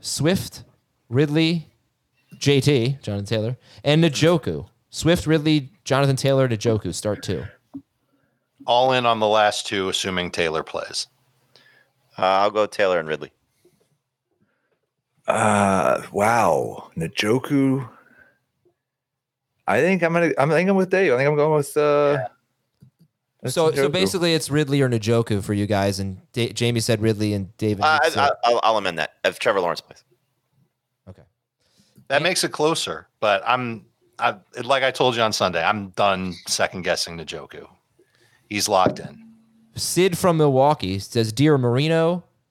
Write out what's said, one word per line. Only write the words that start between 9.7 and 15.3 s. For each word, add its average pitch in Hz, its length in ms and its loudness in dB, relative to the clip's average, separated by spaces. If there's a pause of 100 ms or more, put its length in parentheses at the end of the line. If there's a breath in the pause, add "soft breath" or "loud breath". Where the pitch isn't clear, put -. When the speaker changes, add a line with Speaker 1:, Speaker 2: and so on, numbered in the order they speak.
Speaker 2:
assuming 90 420 -4
Taylor 80 320 -2
plays. - 420 -10 (1120 soft breath)
Speaker 3:
Uh, 95 60 -2
I'll 95 280 2
go 104 140 0
Taylor 95 340 0
and 78 80 -6
Ridley. 73 240 -8 (2000)
Speaker 4:
Uh, 101 720 2 (100)